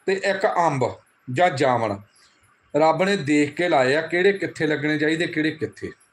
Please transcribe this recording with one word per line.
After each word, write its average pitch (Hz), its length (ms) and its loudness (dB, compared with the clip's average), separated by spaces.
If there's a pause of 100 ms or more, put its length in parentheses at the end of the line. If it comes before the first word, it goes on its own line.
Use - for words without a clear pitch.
ਤੇ 190 180 -2
ਇੱਕ 196 220 0
ਅੰਬ 156 440 0 (420)
ਜਾਂ 175 180 2
ਜਾਮਣ। 123 460 0 (800)
ਰੱਬ 156 280 4
ਨੇ 202 140 2
ਦੇਖ 147 380 0
ਕੇ 175 140 -2
ਲਾਏ 135 260 4
ਆ 160 60 2
ਕਿਹੜੇ 180 320 2
ਕਿੱਥੇ 165 340 -4
ਲੱਗਣੇ 151 320 -2
ਚਾਹੀਦੇ, 160 280 0
ਕਿਹੜੇ 160 240 -2
ਕਿੱਥੇ। - 420 -10 (200)